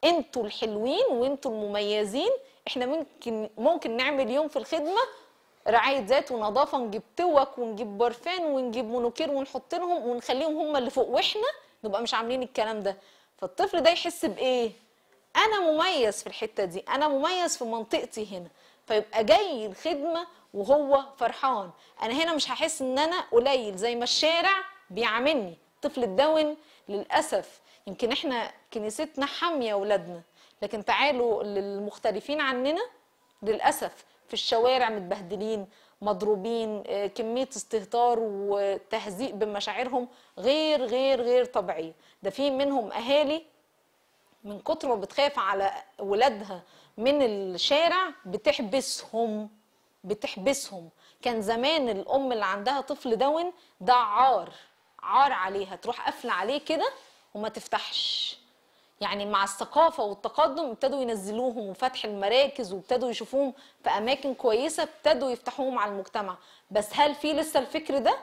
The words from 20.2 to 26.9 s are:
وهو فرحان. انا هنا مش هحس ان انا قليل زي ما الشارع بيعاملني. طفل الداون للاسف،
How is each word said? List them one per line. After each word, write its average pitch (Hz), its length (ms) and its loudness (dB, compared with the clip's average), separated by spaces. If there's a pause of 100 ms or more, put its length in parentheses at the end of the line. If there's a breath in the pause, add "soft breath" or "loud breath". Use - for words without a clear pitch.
وهو 269 500 4 (140)
فرحان. 233 520 -2 (340 soft breath)
انا 220 100 -2 (100)
هنا 339 100 0
مش 277 180 -2
هحس 302 300 -2
ان 262 180 0
انا 330 200 0 (120)
قليل 240 460 4
زي 233 180 -2
ما 240 80 -2
الشارع 339 520 2 (340)
بيعاملني. 220 680 0 (240)
طفل 269 220 -2
الداون 302 540 4 (320 loud breath)
للاسف، - 680 -2 (280 soft breath)